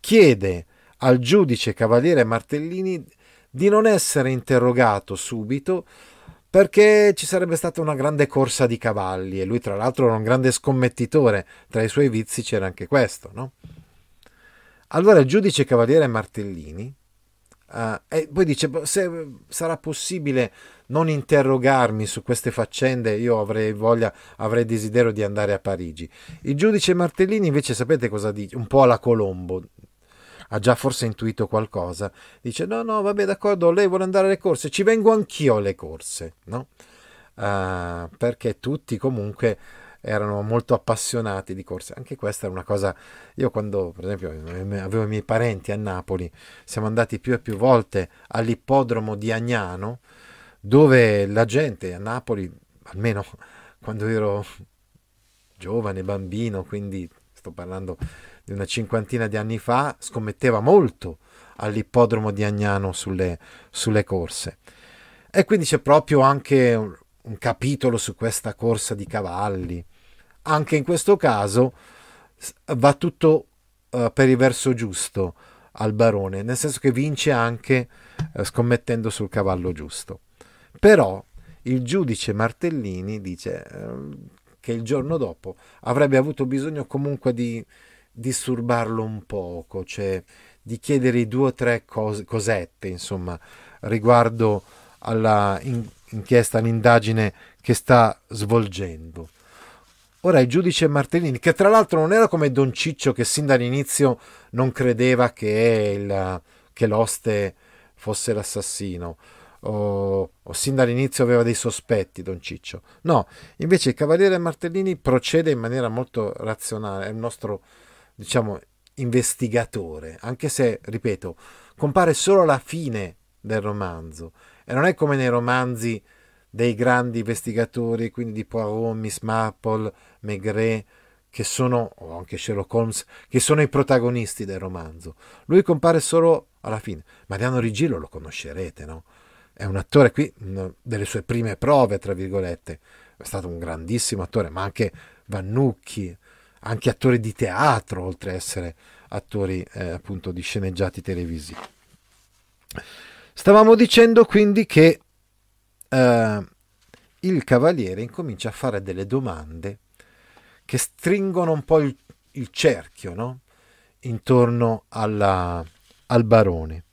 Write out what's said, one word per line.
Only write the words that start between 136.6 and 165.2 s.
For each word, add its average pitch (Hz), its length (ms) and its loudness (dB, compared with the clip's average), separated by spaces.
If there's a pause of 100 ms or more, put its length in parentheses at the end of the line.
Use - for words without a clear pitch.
alla 110 160 -6
fine. 82 260 -12 (220)
Mariano 120 320 -2
Rigillo 113 400 -2
lo 76 100 -12
conoscerete, 76 760 -12
no? 80 200 -16 (480)
È - 120 -14
un 95 120 -4
attore 123 360 4
qui, - 200 -4 (100)
mm, 95 240 -10 (140)
delle 110 240 -6
sue 101 180 -8
prime 113 340 -6
prove, 120 420 2
tra 98 160 -6
virgolette. 90 640 -8 (360)
È - 80 -20
stato 92 240 -10
un 85 100 -10
grandissimo 85 640 -6
attore, 90 260 -4
ma 82 140 -8
anche 98 300 -4 (340)
Vannucchi, 101 920 -4 (440)
anche 113 300 -4
attori 123 300 0
di 107 120 -8
teatro, 107 680 -2
oltre 92 300 -8
a - 20 -6
essere 87 400 -10 (340)
attori, 92 640 -6
eh, 95 180 -8
appunto 90 420 -10
di 87 80 -8
sceneggiati 95 640 -4
televisivi. 82 580 -8 (1700)
Stavamo 214 400 8
dicendo 233 500 8
quindi 208 420 4
che, 160 340 8 (880)
eh, 117 580 4 (760)
il 180 240 0
cavaliere 123 580 2
incomincia 117 460 -10
a 104 40 -10
fare 107 300 -6
delle 95 240 -8
domande 98 720 -6 (880)
che 127 120 -4
stringono 180 760 -2
un 147 100 -2
po' 160 180 4
il, 139 160 -2 (360)
il 131 180 -10
cerchio, - 640 -2
no? 123 240 -10 (600)
Intorno 120 880 2
alla, 98 760 0 (420)